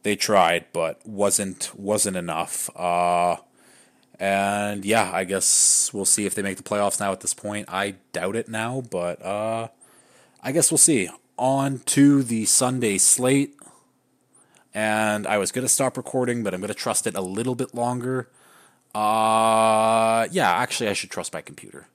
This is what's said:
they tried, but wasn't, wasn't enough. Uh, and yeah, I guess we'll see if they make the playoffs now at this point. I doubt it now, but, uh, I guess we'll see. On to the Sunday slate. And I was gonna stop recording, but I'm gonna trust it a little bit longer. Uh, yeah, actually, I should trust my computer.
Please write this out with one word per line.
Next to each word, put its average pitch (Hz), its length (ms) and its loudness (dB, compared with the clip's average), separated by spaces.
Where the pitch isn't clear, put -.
they 104 140 0
tried, 87 560 4
but 80 340 -4
wasn't, 101 680 -2
wasn't 101 420 -2
enough. 87 600 -6
Uh, 87 600 0
and 101 640 -2
yeah, 101 280 2
I 92 120 -2
guess - 720 0
we'll 98 100 -4
see 104 220 0
if 92 80 -4
they 104 80 -4
make 98 160 -6
the - 40 -20
playoffs 101 380 -2
now 101 120 -2
at 92 80 -8
this - 140 -6
point. 104 380 -10
I 98 220 -4
doubt 92 240 -4
it 117 120 -6
now, 113 340 -6
but, 87 420 -6
uh, 110 440 -6
I 135 100 -6
guess 156 180 2
we'll 160 80 0
see. 110 300 6
On 135 400 0
to 139 440 6
the 113 220 -2
Sunday 120 540 0
slate. 139 580 2
And 107 520 0
I 104 120 2
was 92 140 -2
gonna 127 160 -4
stop - 280 0
recording, 123 460 -2
but 98 100 -2
I'm 90 80 -6
gonna 101 140 -6
trust - 320 -4
it 95 80 -4
a 95 80 -4
little 110 320 -4
bit 123 200 -6
longer. 123 540 -4
Uh, 110 1400 4
yeah, 151 200 2
actually, 110 400 0
I - 20 -2
should 95 180 -6
trust - 220 -8
my 80 80 -8
computer. - 540 -20